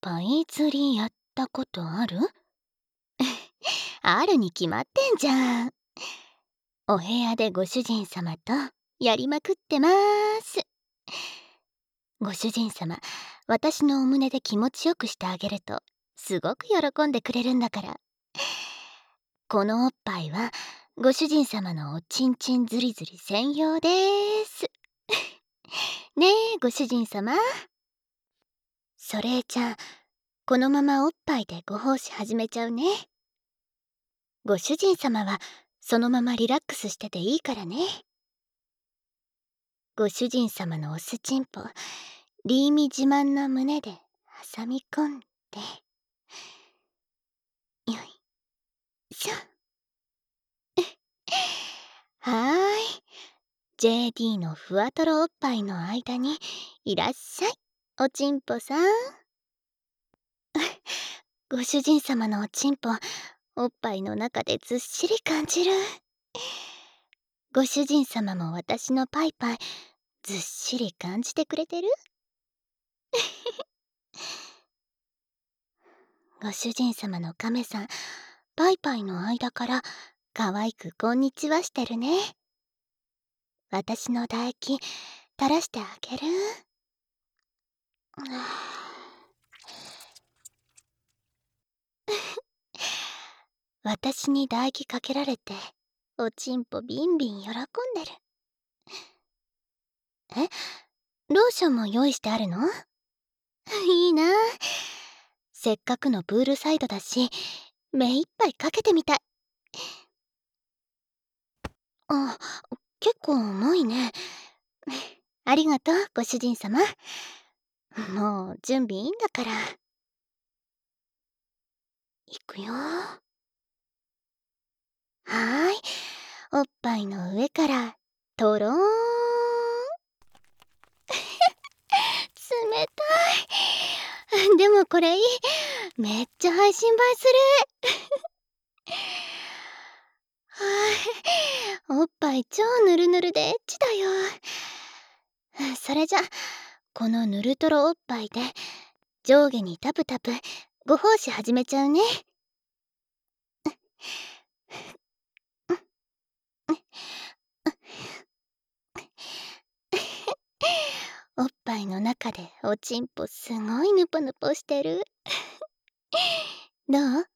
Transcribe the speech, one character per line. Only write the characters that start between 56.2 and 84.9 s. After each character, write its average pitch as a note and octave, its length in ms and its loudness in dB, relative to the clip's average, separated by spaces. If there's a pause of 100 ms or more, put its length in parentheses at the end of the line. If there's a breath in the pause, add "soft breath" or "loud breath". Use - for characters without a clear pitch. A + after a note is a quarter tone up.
い G3 100 0
ら - 140 0
っ C4 40 -4
し - 320 -6
ゃ A4 40 2
い、 B4 40 -6 (460)
お C4+ 100 2
ち C#4 220 -2
ん C#4 100 -2
ぽ - 180 -4
さ C#4 200 -4
ん。 E4+ 40 6 (1700)
<laughs> - 280 -4 (680 loud breath)
ご B3 140 -2
主 C#4+ 180 0
人 D4 200 6
様 A3+ 260 -2
の G#3 140 -2
お G#3 60 -4
ち - 220 -2
ん C#4 80 0
ぽ、 A#3 120 -4 (640 loud breath)
お A#3+ 120 0
っ A#3+ 40 -2 (100)
ぱ A3 120 -4
い F#3+ 80 -4
の G#3 140 -4
中 A3 280 -4
で - 140 0
ず - 200 -4
っ - 20 0
し - 280 -4
り A4+ 140 2
感 D#4 240 0
じ F4 180 0
る。 F#4 80 4 (1800 loud breath)
ご C4 120 4
主 C#4+ 180 0
人 C#4+ 220 4
様 G#3 280 -4
も E3+ 180 -4
私 F3 420 -4
の C4 120 2
パ D#4 200 -2
イ D#4+ 80 0
パ A#3 200 -4
イ、 A3+ 60 -8 (640 loud breath)
ず G2 140 -8
っ - 20 -4
し - 400 -6
り G#3+ 140 -4
感 F#3 280 -6
じ - 140 -6
て D#4 100 0
く - 100 -6
れ D#4+ 120 -4
て E4+ 120 -6
る？ F4+ 80 -2 (1200)
<laughs> - 560 -6 (2750 loud breath)
ご G#3 100 -6
主 A#3 200 -6
人 A#3+ 240 0
様 F#3+ 240 -6
の E3+ 160 -8
亀 A#3 280 -2
さ A3 180 -8
ん、 G#3 60 -12 (680 loud breath)
パ F4 160 4
イ F#4+ 80 2
パ C#4 160 -2
イ G#3+ 80 -4
の F#3 240 -4
間 A#3+ 240 -2
か A#3+ 160 -6
ら B3+ 160 -2 (500 loud breath)
可 G#3+ 240 -2
愛 A3 160 -2
く - 240 -14
こ A3+ 140 0
ん B3 80 2
に C4+ 120 4
ち - 180 -6
は D#4 120 2
し F4+ 100 -6
て B3+ 140 -2
る A#3 120 -6
ね。 E4+ 380 0 (1300)
私 A3 420 -6
の A#3+ 160 -2
唾 A#3 200 -4
液、 C4 320 -4 (600 loud breath)